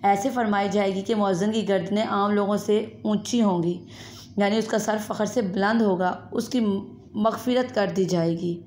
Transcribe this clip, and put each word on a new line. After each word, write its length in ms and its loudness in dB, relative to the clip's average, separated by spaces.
ऐसे 240 2
फरमाई 400 0
जाएगी 320 0
कि 140 -2
मुअज्जिन 360 2
की 120 0
गर्दनें 400 0
आम 280 0
लोगों 280 2
से 460 -2
ऊँची 340 0
होंगी, 400 2
यानी 200 2
उसका 180 -2
सर 220 0
फ़ख्र 260 -4
से 180 -2
बुलंद 380 2
होगा, 280 2
उसकी 260 -2
मग़फ़िरत 1120 0
कर 200 0
दी 140 2
जाएगी। 480 0